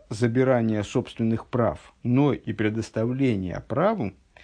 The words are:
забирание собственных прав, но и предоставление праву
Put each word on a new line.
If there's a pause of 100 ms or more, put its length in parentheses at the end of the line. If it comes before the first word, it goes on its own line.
забирание
собственных
прав, (100)
но
и
предоставление
праву (300)